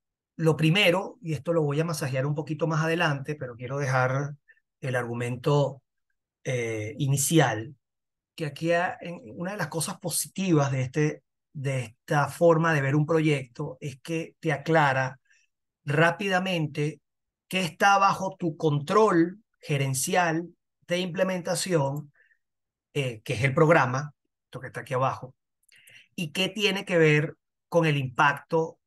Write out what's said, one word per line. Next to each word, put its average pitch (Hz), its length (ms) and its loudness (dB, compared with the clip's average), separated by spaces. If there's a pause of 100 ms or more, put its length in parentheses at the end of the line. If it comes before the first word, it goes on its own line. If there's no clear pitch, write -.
(360)
lo 156 200 2
primero, 180 640 4
y 160 140 -6
esto 170 180 -4
lo 165 100 4
voy 143 180 0
a 160 40 2
masajear 139 400 -2
un 147 100 -2
poquito 151 320 -4
más 160 180 0
adelante, 156 500 0
pero 123 220 -12
quiero 123 200 -8
dejar 135 580 0 (460)
el 127 140 -4
argumento, 123 880 -2 (600)
eh, 113 540 -4
inicial, 135 760 2 (600)
que 160 100 -6
aquí 156 260 -2
ha-, 175 280 0
en, 175 200 -12 (140)
una 180 160 -8
de 208 60 -10
las 175 100 -6
cosas 165 320 -6
positivas 160 720 0
de, 131 120 -2
este, 151 400 -2 (300)
de 135 280 -4
esta 143 480 -2
forma 165 440 4
de 147 80 2
ver 135 140 0
un 151 100 4
proyecto 151 760 -2
es 139 200 -10
que 165 380 -8
te 160 140 -4
aclara 135 680 0 (640)
rápidamente 165 1160 0 (480)
qué 185 120 -2
está 202 380 2
bajo 190 380 0
tu 165 200 -4
control 175 840 2 (180)
gerencial 160 880 -2 (380)
de 175 140 -2
implementación, 175 1120 -2 (800)
eh, 127 280 -4
que 131 120 -4
es 104 80 -4
el 135 100 2
programa, 151 640 2 (300)
esto - 160 -16
que 131 80 -14
está 117 120 -12
aquí 117 140 -8
abajo, 127 400 -4 (800)
y 165 180 -8
qué 190 160 -2
tiene 220 380 -2
que 190 100 0
ver 151 400 4 (320)
con 170 160 2
el 151 140 2
impacto, 143 880 0